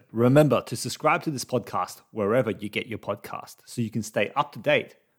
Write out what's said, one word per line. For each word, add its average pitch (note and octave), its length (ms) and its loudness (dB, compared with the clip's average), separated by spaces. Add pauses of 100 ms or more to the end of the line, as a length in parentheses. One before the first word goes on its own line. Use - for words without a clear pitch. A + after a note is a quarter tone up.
Remember B2 520 6
to - 140 -8
subscribe C#3+ 460 -2
to - 80 -4
this C3 140 -6
podcast G2 680 -4
wherever A2 400 0
you G2+ 180 -8
get - 200 -6
your G#2+ 100 -8
podcast - 680 -10
so - 180 -6
you A2 80 -4
can A#2 120 -4
stay G#2+ 320 -2
up C#3+ 180 -2
to - 60 -16
date C#3 380 0 (220)